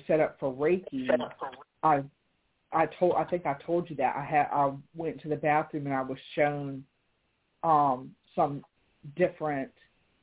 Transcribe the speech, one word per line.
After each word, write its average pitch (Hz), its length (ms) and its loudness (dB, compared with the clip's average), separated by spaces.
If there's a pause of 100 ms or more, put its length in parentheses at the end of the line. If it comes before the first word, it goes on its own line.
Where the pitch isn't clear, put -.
set 160 140 4
up - 180 0
for 139 140 -4
Reiki, 143 560 0 (760)
I, 147 200 4 (720)
I 160 140 2 (120)
told, 175 180 4
I 156 80 0
think 175 220 -4
I 139 80 0 (100)
told 170 240 -2
you 151 80 -10
that 127 180 0
I 143 100 -6
had, 147 280 2
I 139 200 2 (220)
went 165 280 -8
to 156 60 -10
the 147 80 0
bathroom 151 500 0
and 139 80 -2
I 131 80 0
was 131 160 -6 (160)
shown, 143 500 -2 (800)
um, 143 460 4 (260)
some 143 260 0 (540)
different 156 540 -2 (520)